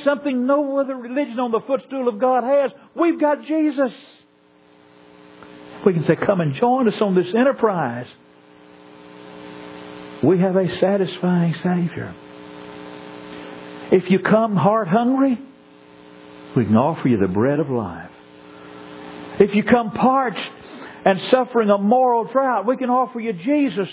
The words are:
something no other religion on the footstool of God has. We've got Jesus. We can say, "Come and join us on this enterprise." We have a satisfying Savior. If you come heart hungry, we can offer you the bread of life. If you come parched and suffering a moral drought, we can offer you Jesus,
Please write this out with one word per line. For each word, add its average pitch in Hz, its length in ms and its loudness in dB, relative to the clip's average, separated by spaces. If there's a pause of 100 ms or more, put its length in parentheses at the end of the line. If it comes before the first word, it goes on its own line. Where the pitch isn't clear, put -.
something 285 420 -2
no 277 320 0
other 269 160 -2
religion 240 460 -4
on 247 100 -2
the 226 100 0
footstool 269 480 -4
of 214 100 -2
God 254 260 2
has. 277 280 2 (220)
We've 330 240 2
got 294 260 0
Jesus. 285 480 0 (1900)
We 190 80 2
can 160 80 -2
say, 156 140 2
"Come 190 260 0
and 147 100 0
join 247 360 0
us - 120 -2
on 202 140 0
this 180 200 0
enterprise." 185 760 0 (2250)
We 175 180 6
have 185 160 2
a 190 120 4
satisfying 180 960 0
Savior. 175 500 -2 (1800)
If 185 200 4
you 190 80 4
come 208 380 2
heart 202 320 2
hungry, 247 500 2 (1160)
we 117 100 4
can 104 120 4
offer 143 320 2
you 120 100 4
the 95 100 2
bread 123 320 2
of 143 100 -2
life. 113 400 -6 (1300)
If 196 160 4
you 208 80 4
come 233 300 2
parched 262 580 0 (540)
and 190 180 2
suffering 240 480 2
a 202 80 4
moral 233 460 4
drought, 247 420 0
we 254 100 0
can 254 140 -4
offer 254 300 0
you 220 140 -2
Jesus, 208 580 0